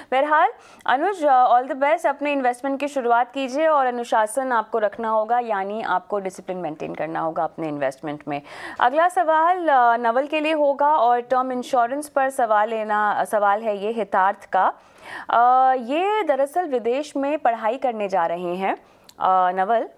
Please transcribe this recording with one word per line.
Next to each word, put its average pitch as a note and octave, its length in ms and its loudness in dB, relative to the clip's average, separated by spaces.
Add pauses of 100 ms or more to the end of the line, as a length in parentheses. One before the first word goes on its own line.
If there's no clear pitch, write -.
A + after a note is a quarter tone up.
(100)
बहरहाल D4+ 400 2 (360)
अनुज, E4 380 0
अ, B3+ 220 6
all B3 260 2
the C4+ 100 -6
best, E4 240 2
अपने C#4+ 260 -2
investment C4+ 480 -2
की C#4+ 80 -2
शुरुआत A#3+ 440 0
कीजिए C#4 340 -2
और D4 200 4
अनुशासन B3 680 -2
आपको A3+ 260 -2
रखना G#3+ 300 -2
होगा, A3 300 0
यानी G#3+ 440 -4
आपको F#3 360 -2
discipline F#3 400 -8
maintain D#3+ 360 -8
करना D#3+ 260 -6
होगा E3 240 -2
अपने D#3+ 240 -6
investment D3 600 -6
में। C#3+ 140 -6 (380)
अगला D#4 280 2
सवाल, E4+ 600 0
अ, A#3+ 280 4
नवल A#3+ 300 0
के D#4 140 -2
लिए D#4 120 0
होगा D4 440 2
और A#3+ 240 2
term B3+ 320 -2
insurance B3 560 -2
पर C4+ 220 0
सवाल A3 400 2
लेना, G#3+ 540 0
सवाल G3+ 380 2
है G3+ 220 -4
ये A3 80 -2
हितार्थ G3+ 640 -2
का। F#3+ 160 2 (580)
अ, C4 440 4
ये E4+ 500 -2
दरअसल C#4+ 420 0
विदेश B3+ 500 -4
में C#4+ 220 -2
पढ़ाई A3+ 380 -2
करने A3 320 -4
जा F3+ 180 0
रहे F3 300 -4
हैं, G3 200 -2 (440)
अ, F#3 320 2
नवल, G#3+ 460 0